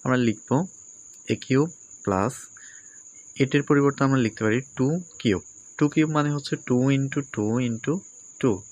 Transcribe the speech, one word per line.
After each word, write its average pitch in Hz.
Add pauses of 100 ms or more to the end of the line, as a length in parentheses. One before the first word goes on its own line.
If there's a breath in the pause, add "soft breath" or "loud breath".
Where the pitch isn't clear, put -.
আমরা 127
লিখব 117 (760)
এ 113
কিউব 139 (360)
প্লাস 101 (1080 loud breath)
এইটের 139
পরিবর্তে 143
আমরা 135
লিখতে -
পারি 110 (180)
টু 131 (320)
কিউব। 98 (360)
টু 147
কিউব 156
মানে 147
হচ্ছে 143 (140)
টু 123 (200)
into 139 (160)
টু 104 (220)
into 117 (460)
টু 127 (200)